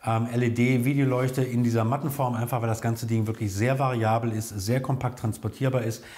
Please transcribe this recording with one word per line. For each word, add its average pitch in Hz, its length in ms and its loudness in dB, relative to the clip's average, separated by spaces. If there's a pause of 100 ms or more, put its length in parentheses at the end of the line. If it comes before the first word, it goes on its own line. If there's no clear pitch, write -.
ähm, 113 280 0
L-E-D-Videoleuchte 127 1080 2
in 123 200 0
dieser 117 220 2
Mattenform, 131 500 0
einfach 117 280 -2
weil 117 60 0
das 110 120 0
ganze 113 260 -2
Ding 110 200 2
wirklich 107 260 -4
sehr 123 260 0
variabel 117 540 0
ist, 107 160 -4
sehr 104 320 -2
kompakt 135 380 -4
transportierbar 120 640 -2
ist. 113 220 -4 (140)